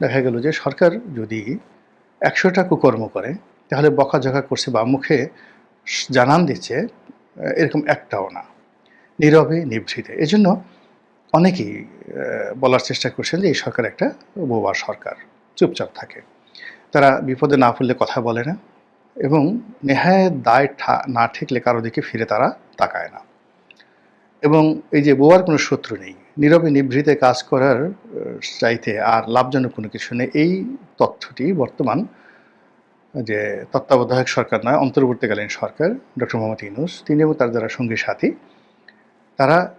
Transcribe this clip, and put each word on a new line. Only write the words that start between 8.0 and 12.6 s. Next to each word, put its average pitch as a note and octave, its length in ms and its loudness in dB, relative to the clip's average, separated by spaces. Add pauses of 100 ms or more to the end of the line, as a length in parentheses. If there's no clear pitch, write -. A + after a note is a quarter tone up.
না, F2+ 140 -16 (800)
নীরবে D#3 440 4
নিভৃতে। A2+ 480 -8
এজন্য F#3+ 500 2 (680)
অনেকেই, C3 520 0
আহ, - 760 -10